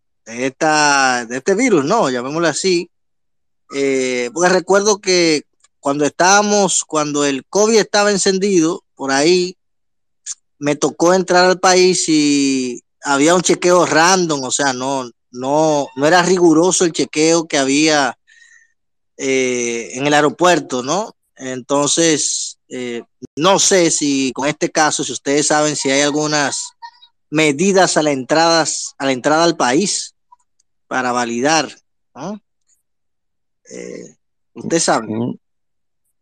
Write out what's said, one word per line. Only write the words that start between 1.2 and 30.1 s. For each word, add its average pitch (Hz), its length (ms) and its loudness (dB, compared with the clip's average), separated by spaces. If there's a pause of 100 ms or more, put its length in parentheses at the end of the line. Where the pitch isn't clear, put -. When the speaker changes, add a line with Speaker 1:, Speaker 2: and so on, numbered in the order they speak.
Speaker 1:
de 120 120 -8
este 190 180 -2
virus, 208 280 2
¿no? 185 240 0
Llamémoslo 135 380 -4
así. 175 420 -2 (840)
Eh, 127 580 -2
porque 180 180 0
recuerdo 196 500 2
que 175 440 0 (360)
cuando 143 240 -2
estábamos, 202 800 2
cuando 151 400 -2
el 135 220 -2
covid 214 300 2
estaba 208 360 2
encendido, 190 720 0 (100)
por 135 160 -8
ahí 180 460 2 (1000)
me 147 180 -2
tocó 156 360 2
entrar 180 340 2
al 185 120 2
país 185 500 4
y 139 760 0 (180)
había 143 320 2
un 185 80 4
chequeo 180 420 2
random, 156 600 2
o 127 80 -6
sea, 139 220 -2
no, 127 360 -6 (220)
no, 143 640 0
no 139 100 0
era 175 160 4
riguroso 175 640 4
el 165 80 0
chequeo 160 560 0
que 151 100 -2
había, 139 580 0 (1000)
eh, 123 760 -4
en 131 120 -4
el 147 80 2
aeropuerto, 147 680 0
¿no? 185 340 -6 (180)
Entonces, 139 1200 -2 (100)
eh, 123 340 -10 (320)
no 185 240 2
sé 170 320 2
si 139 420 -2
con 135 140 -6
este 151 240 -4
caso, 156 320 0
si 135 100 -6
ustedes 143 360 -2
saben 151 260 0
si 139 160 -4
hay 139 120 2
algunas 147 720 -4 (560)
medidas 156 680 2
a 165 60 2
la 151 100 0
entrada, 156 520 2 (340)
a - 80 -6
la 135 60 0
entrada 147 300 0
al 170 140 2
país 147 580 -2 (720)